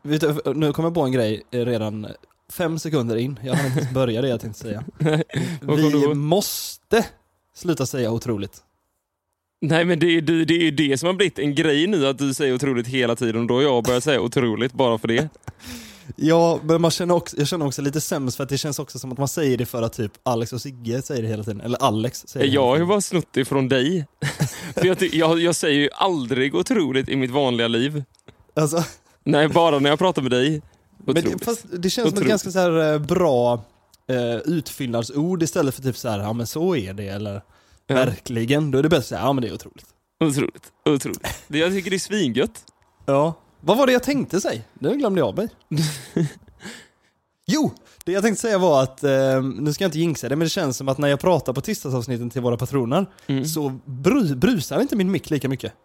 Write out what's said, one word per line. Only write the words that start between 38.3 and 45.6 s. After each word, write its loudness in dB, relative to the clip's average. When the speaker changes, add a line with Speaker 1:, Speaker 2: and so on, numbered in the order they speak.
Speaker 1:
då 2
är 4
det 2
bäst 4
att -8
säga, -8
"Ja, 0
men -2
det -4
är -8
otroligt". -16
Speaker 2:
Otroligt, -2
otroligt. -2
Det, -4
jag 2
tycker -4
det 0
är -2
svingött. -2
Speaker 1:
Ja. 2
Vad 4
var 6
det 6
jag 2
tänkte -2
säga? -4
Det -2
glömde 0
jag 0
mig. -2